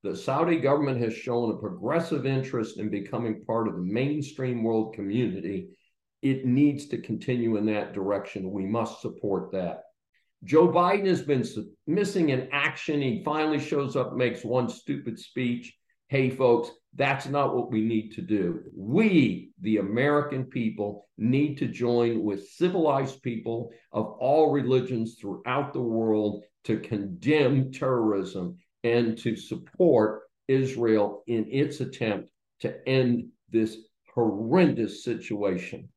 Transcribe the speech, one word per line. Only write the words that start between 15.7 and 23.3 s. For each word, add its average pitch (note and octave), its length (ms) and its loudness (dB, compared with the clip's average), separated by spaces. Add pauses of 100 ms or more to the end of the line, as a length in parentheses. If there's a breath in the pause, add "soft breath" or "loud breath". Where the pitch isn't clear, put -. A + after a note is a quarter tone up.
Hey, C3+ 220 2
folks, A#2+ 400 4 (240)
that's C3+ 340 0
not C#3 280 0
what A#2+ 160 -2
we A2 100 2
need A2 300 0
to - 100 -10
do. F2+ 380 0 (160)
We, B2+ 720 4 (100)
the G#2+ 180 0
American C3 680 0
people, G#2 640 -4 (100)
need C3+ 420 2
to C3 80 -2
join A#2 560 2
with G2+ 260 -4
civilized D3+ 760 0
people A#2 480 -6 (200 loud breath)